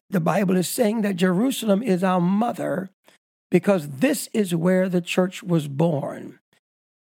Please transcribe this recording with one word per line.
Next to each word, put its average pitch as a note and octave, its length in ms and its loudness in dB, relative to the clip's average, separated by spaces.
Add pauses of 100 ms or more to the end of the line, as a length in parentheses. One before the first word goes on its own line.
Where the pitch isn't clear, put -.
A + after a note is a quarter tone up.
(100)
the F#3+ 100 0
Bible F3 360 0
is F3+ 120 0
saying A3+ 340 0
that G3 140 -2
Jerusalem G3 680 0
is F#3+ 220 0
our F#3 160 2
mother F#3 680 -2 (600)
because F3 380 2 (100)
this B3+ 340 0
is F#3+ 220 0
where F#3 340 2
the F3+ 120 0
church F#3 420 -2
was E3+ 240 0
born. C#3+ 720 -4 (680)